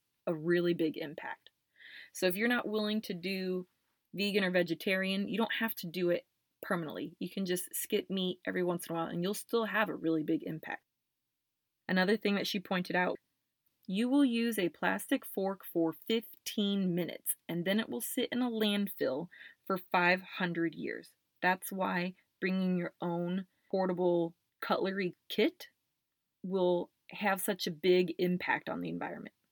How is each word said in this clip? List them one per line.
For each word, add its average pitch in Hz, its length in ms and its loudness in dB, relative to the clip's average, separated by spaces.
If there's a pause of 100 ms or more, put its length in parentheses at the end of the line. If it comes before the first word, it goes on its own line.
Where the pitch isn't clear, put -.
(260)
a 180 80 0
really 175 400 2
big 165 240 0
impact. - 520 -10 (640)
So - 140 0
if 180 80 2
you're 220 120 0
not 240 200 0
willing 214 340 0
to 202 120 -8
do 185 540 -4 (460)
vegan 196 300 2
or 185 80 2
vegetarian, 190 760 2
you 202 100 -2
don't 220 220 2
have 226 160 -2
to - 120 -8
do 175 220 0
it 175 160 0 (360)
permanently. 156 580 -4
You 175 100 -4
can 196 160 -4
just 180 280 -2
skip - 360 -2
meat 185 360 -2
every 185 180 -2
once 175 240 -2
in 170 80 -4
a 165 40 -2
while 165 80 -2
and 170 160 -2
you'll 196 100 0
still 226 320 0
have 208 240 2
a 156 60 -4
really 160 280 0
big 160 200 0
impact. - 400 -8 (1040)
Another 185 300 4
thing 202 180 0
that 196 100 -2
she 196 140 -2
pointed 180 360 -2
out, 180 220 2 (680)
you 208 200 0
will 285 160 6
use 233 360 2
a 175 100 2
plastic 196 560 0
fork 190 400 -4
for 160 300 0 (120)
fifteen 202 840 0
minutes - 420 -2 (140)
and 170 160 -2
then 196 140 2
it - 100 -2
will 240 100 -6
sit - 320 -2
in 240 120 0
a 247 60 0
landfill 202 800 0 (380)
for 185 140 -2 (120)
five 180 300 4 (160)
hundred 165 380 -2
years. - 340 -8 (320)
That's 185 300 2
why 185 420 -2 (260)
bringing 185 380 2
your 175 240 -2
own 175 440 -2 (260)
portable 175 640 2 (260)
cutlery 190 540 0 (140)
kit - 400 0 (760)
will 180 480 2 (180)
have 190 320 -2
such - 240 -4
a 190 60 -2
big 180 480 4
impact 180 500 0
on 170 120 -4
the 170 80 -6
environment. 170 440 -8 (180)